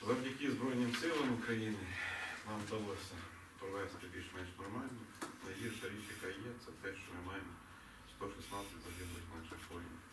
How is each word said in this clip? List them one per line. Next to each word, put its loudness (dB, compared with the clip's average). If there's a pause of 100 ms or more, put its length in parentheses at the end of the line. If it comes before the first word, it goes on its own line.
Завдяки 6
Збройним 6
силам 6
України 4 (600)
нам 0
вдалося 0 (420)
провести -2
більш-менш -4 (100)
нормально. -2 (440)
Найгірша -2
річ, -2 (120)
яка -2
є, -2 (140)
це -8 (120)
те, 0
що -8
ми -4 (100)
маємо -4 (640)
сто -2
шістнадцять -6
загиблих -4 (120)
наших -6
воїнів. -6 (120)